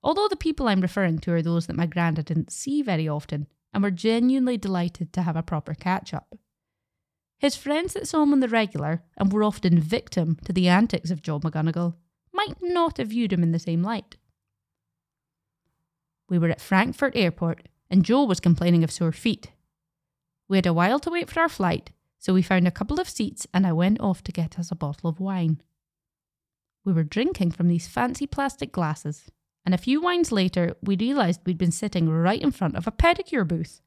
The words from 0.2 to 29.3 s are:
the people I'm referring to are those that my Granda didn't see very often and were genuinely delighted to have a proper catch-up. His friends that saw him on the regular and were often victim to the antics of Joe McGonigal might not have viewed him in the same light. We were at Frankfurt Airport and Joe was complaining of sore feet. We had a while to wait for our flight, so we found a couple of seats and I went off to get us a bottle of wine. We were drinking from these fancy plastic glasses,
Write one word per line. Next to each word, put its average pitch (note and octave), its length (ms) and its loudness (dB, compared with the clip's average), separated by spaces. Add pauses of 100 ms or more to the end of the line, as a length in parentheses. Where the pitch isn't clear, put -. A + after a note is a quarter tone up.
the F#4+ 80 -2
people D4 320 -4
I'm G3 140 2
referring F3 380 0
to E3+ 140 -2
are E3+ 100 0
those E3+ 240 0
that E3+ 80 -8
my E3 100 0
Granda D#3+ 400 -2
didn't D#3+ 260 -2
see C#4+ 300 -4
very E3 260 -2
often D3 400 -6 (260)
and G3+ 100 0
were G3+ 80 0
genuinely A#3+ 680 2
delighted F3+ 560 -4
to F#3 80 -2
have E3 140 -2
a E3 80 -2
proper D#3+ 320 -6
catch-up. - 600 -6 (1000)
His C#4 180 0
friends D#4 380 -4
that - 140 -8
saw D#4 160 2
him C#4+ 80 4
on C#4+ 80 4
the C4 80 2
regular E3+ 560 -2 (140)
and G3 140 2
were G#3+ 120 2
often F#3 360 4
victim E3 680 -2
to - 80 -6
the F3+ 140 4
antics F3+ 440 2
of D#3 100 -4
Joe D3+ 180 -4
McGonigal E3 560 -2 (380)
might G#4 280 -4
not F4 360 0
have A#3 120 -4
viewed A3 240 0
him F3 100 2
in E3 80 2
the E3 80 0
same E3 240 -2
light. G#3+ 320 -6 (2000)
We F3 120 0
were E3 100 2
at - 120 -4
Frankfurt B3 540 0
Airport E3+ 520 -2 (240)
and F#3 140 6
Joe C4 180 4
was G3 160 2
complaining E3+ 440 4
of D#3+ 80 -2
sore D#3+ 200 -2
feet. - 400 -4 (960)
We F#3+ 100 2
had F3+ 80 2
a F3 80 2
while F#3+ 280 2
to E4+ 100 -4
wait E4+ 180 -4
for E4 120 -2
our E4 80 2
flight, - 420 -2 (260)
so - 160 0
we F#3 80 6
found F3+ 260 4
a F3 40 2
couple C#4+ 280 -2
of F#4 100 -4
seats - 440 -6
and F#3+ 140 2
I E3+ 60 2
went F#3 260 2
off F#3+ 240 -2
to - 80 -12
get E3 260 -4
us E3+ 140 -6
a F3 40 -4
bottle D3+ 340 -6
of D#3+ 100 -6
wine. F3+ 420 -2 (1200)
We F#3+ 100 2
were E3 100 4
drinking G3+ 480 -2
from F3 160 0
these E3+ 200 2
fancy B3 380 -4
plastic C#4 460 -6
glasses, D3+ 580 -6 (360)